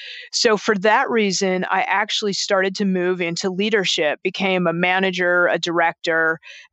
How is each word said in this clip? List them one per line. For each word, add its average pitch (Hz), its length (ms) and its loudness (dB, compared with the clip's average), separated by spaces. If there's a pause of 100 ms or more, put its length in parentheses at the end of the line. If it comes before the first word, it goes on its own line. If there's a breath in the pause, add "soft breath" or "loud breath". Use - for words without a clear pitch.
(320 loud breath)
So 220 260 2
for 214 180 0
that 208 340 2
reason, 190 600 0
I 185 100 0
actually 202 520 -2
started 190 420 0
to 208 100 -2
move 180 340 0
into 170 300 -2
leadership, 185 760 0
became 185 440 0
a 165 60 2
manager, 180 720 2
a 156 100 2
director, 165 840 0 (340 loud breath)